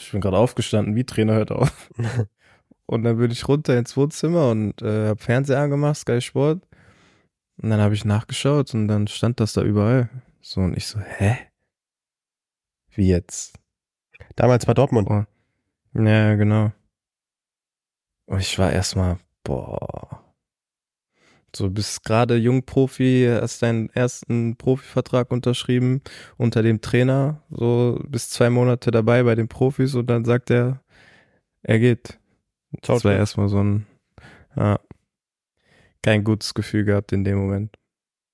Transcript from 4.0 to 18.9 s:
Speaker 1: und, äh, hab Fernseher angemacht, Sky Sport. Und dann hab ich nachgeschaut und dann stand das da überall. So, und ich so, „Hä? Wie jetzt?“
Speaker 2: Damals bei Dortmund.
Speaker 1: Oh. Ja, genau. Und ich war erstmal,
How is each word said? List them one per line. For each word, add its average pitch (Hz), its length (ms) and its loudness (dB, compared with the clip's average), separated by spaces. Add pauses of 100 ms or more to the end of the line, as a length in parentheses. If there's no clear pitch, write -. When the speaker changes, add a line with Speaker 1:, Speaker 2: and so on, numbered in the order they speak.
Speaker 1:
und, 107 300 -2
äh, 107 280 -2
hab 107 120 -2
Fernseher 131 400 0
angemacht, 147 360 0
Sky 120 240 -2
Sport. 147 420 -2 (1000)
Und 107 100 -2
dann 107 100 2
hab 104 120 2
ich 104 120 -4
nachgeschaut 127 680 0
und 107 120 0
dann 104 220 0
stand - 320 -4
das 107 140 -2
da 95 80 0
überall. 107 460 2 (320)
So, - 200 -8
und 92 160 0
ich - 100 -6
so, - 140 -8
„Hä? 101 360 -2 (1600)
Wie 101 140 2
jetzt?“ - 500 -2 (760)
Speaker 2:
Damals 120 300 2
bei 117 80 2
Dortmund. 120 360 2
Speaker 1:
Oh. 104 140 0 (720)
Ja, 107 420 4
genau. 107 360 2 (1500)
Und 98 140 -2
ich - 180 -4
war 92 140 2
erstmal, 92 460 -2 (240)